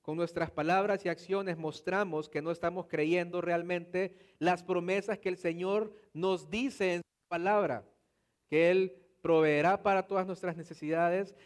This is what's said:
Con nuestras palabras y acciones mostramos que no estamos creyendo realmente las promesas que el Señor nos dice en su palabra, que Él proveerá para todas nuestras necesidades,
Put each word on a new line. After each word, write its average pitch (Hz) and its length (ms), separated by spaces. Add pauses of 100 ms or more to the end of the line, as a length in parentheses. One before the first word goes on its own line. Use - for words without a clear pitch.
Con 156 160
nuestras 170 340
palabras 190 540
y 175 60
acciones 190 480
mostramos 160 720
que 147 100
no 156 100
estamos 170 360
creyendo 170 560
realmente 175 720 (240)
las 175 240
promesas 190 560
que - 100
el 180 80
Señor 190 560 (220)
nos 170 340
dice 202 460
en 175 80
su - 260
palabra, 170 560 (640)
que 165 220
Él 185 280 (240)
proveerá 160 600
para 190 240
todas 190 200
nuestras 180 280
necesidades, 170 800 (120)